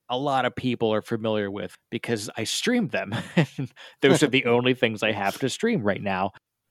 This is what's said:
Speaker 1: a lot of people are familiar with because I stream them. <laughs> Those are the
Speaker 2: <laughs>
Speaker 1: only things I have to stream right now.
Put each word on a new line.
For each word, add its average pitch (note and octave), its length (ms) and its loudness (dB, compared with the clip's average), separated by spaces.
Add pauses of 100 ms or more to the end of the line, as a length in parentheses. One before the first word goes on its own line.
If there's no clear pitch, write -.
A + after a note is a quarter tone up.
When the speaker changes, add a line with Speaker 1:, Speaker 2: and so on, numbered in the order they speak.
Speaker 1:
a B2 80 -4
lot C3+ 300 0
of - 100 -4
people A#2 380 -2
are G#2 80 -2
familiar G#2+ 480 -2
with G2 240 -8 (160)
because A2+ 480 -6
I A2+ 60 -4
stream A3+ 440 -2
them. G2 260 -6 (440)
<laughs> - 420 -12
Those C3 220 6
are D3 60 6
the B2 160 2
Speaker 2:
<laughs> - 20 0
Speaker 1:
only B2 260 4
things A2+ 300 0
I A2 100 2
have G2+ 280 -2
to C3 100 0
stream A3 320 0
right G#2+ 200 0
now. G2 280 -2 (400)